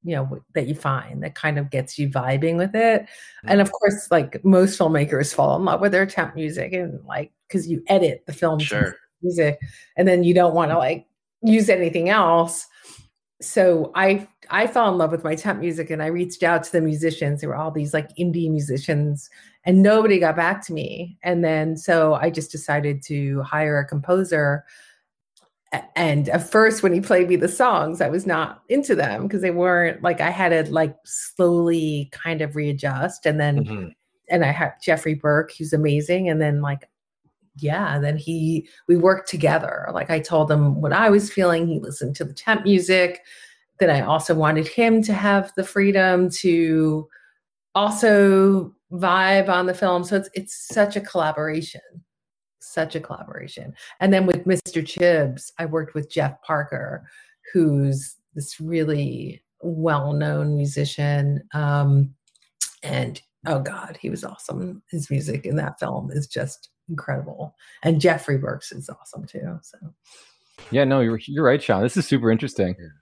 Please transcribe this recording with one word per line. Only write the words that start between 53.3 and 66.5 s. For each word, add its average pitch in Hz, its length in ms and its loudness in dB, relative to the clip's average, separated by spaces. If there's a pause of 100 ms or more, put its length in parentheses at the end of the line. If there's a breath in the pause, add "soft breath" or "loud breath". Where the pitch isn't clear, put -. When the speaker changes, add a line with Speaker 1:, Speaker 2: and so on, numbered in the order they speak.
Speaker 1:
And 190 120 4
then 190 140 4
with 175 200 0
Mister 170 360 0
Chibbs, 147 760 0
I 165 100 -8
worked 156 280 -6
with 147 160 -8
Jeff 139 320 -4
Parker, 143 640 -6 (460 soft breath)
who's 139 640 0 (180)
this - 260 -12
really 151 840 -4 (180)
well-known 147 920 -2
musician. 143 960 -2
Um, 143 600 0 (680)
and, 131 400 -6 (240)
oh 151 140 -2
God, - 400 -12
he - 100 -8
was 170 140 -10
awesome. - 640 -12
His 156 180 -8
music 143 380 -4
in 139 100 -4
that 151 220 -6
film - 320 -8
is 143 160 -4
just - 440 -10 (180)